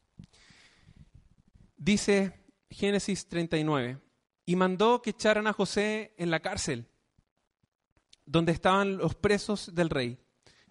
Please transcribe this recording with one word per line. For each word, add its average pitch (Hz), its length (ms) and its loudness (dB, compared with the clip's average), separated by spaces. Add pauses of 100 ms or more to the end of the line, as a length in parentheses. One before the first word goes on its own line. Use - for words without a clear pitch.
(1800)
Dice 196 680 0 (240)
Génesis 202 580 -2
treinta 170 300 -2
y 151 60 0
nueve, 139 360 0 (460)
"Y 175 100 0
mandó 185 460 2
que - 80 -4
echaran 214 380 0
a 208 60 0
José 214 640 -2
en 170 140 -2
la 160 80 0
cárcel, 160 480 -6 (1400)
donde 165 280 2
estaban 196 440 2
los 160 180 0
presos 202 600 -2
del 165 140 2
rey. 123 280 -4 (540)